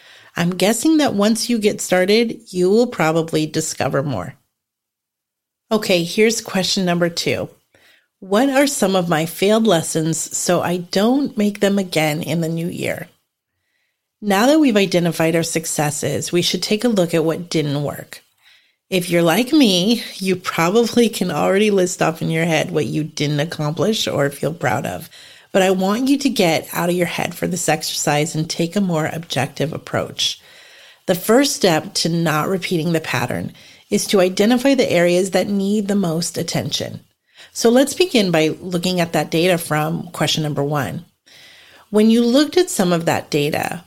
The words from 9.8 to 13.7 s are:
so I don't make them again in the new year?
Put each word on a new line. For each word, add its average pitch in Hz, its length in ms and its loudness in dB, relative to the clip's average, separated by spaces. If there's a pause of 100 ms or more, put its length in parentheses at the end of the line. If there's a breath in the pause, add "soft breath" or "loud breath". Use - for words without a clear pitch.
so - 440 -2
I 175 160 -2
don't 233 580 0
make 208 240 -2
them 202 180 2
again 160 440 -2
in 170 180 -2
the 160 80 -2
new 165 200 -4
year? - 400 -8 (1120)